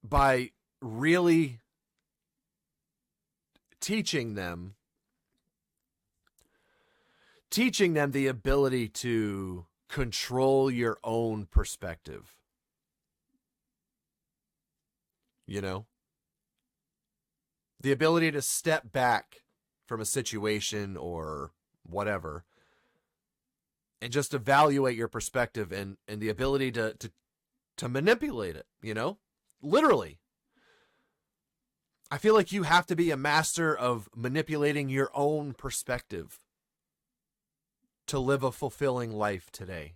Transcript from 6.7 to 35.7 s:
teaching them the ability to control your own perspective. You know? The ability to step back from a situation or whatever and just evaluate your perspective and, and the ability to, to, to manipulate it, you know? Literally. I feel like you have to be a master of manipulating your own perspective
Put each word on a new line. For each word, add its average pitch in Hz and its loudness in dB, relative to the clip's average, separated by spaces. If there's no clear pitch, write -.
teaching 202 2
them 147 2
the 139 2
ability 131 2
to 98 -2
control 135 2
your 120 0
own 113 -2
perspective. 82 -4
You 98 -6
know? 98 -6
The 139 2
ability 160 4
to 143 -2
step - -2
back 123 0
from 113 -8
a 107 -4
situation 104 -4
or 78 -8
whatever 87 -6
and 120 -8
just 143 -2
evaluate 139 4
your 113 -4
perspective 113 -4
and, 98 -8
and 104 -10
the 107 -2
ability 131 -2
to, 110 -4
to, - -14
to 127 -8
manipulate 139 0
it, - -16
you 110 -6
know? 127 -4
Literally. 147 2
I 143 -6
feel 220 6
like 202 4
you 190 -2
have 170 4
to 180 -2
be 170 2
a 139 0
master 156 0
of 120 -2
manipulating 147 0
your 135 0
own 147 0
perspective - -8